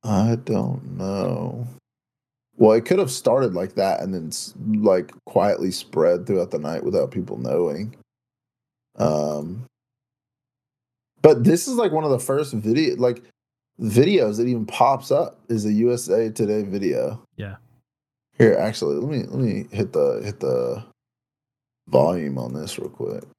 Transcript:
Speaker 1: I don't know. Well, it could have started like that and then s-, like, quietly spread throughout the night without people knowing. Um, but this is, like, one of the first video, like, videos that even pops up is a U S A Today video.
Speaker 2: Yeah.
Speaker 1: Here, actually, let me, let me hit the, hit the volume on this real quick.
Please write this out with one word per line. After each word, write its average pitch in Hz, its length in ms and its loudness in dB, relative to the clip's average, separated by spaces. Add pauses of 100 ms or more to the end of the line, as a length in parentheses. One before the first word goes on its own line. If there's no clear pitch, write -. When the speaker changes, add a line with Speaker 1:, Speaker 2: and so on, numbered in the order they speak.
Speaker 1:
I 107 400 2
don't - 540 -4
know. 92 680 -6 (920)
Well, 110 120 8
it 117 140 4
could 180 120 2
have 160 140 0
started 120 420 0
like 92 220 -6
that 95 240 0
and 95 120 -6
then 82 180 -6
s-, - 280 -12
like, 104 540 2 (160)
quietly 95 420 0
spread 85 560 0
throughout 92 240 0
the 82 80 -4
night 76 260 -4
without 71 280 0
people 87 260 -8
knowing. 80 580 -2 (1000)
Um, 78 680 -4 (1500)
but 143 220 8
this 170 240 4
is, 262 80 -4
like, 220 160 2
one 156 120 -2
of 147 80 0
the 123 80 2
first 139 340 -4
video, 113 440 0
like, 123 260 0 (580)
videos 117 560 4
that 117 100 0
even 120 180 -2
pops 135 460 2
up 151 280 0 (100)
is 107 160 -2
a 107 60 0
U 113 220 2
S 117 160 -6
A 110 220 2
Today 107 320 -2
video. 92 580 -4 (140)
Speaker 2:
Yeah. 98 220 -12 (800)
Speaker 1:
Here, 110 220 6
actually, 92 360 -2
let 117 140 -4
me, 139 140 -4
let - 160 -8
me 117 320 -2
hit 104 220 -4
the, 57 300 0
hit 101 160 -8
the 62 440 -2 (1040)
volume 73 500 2
on 62 160 -8
this 76 240 -10
real - 120 -10
quick. - 340 -10 (140)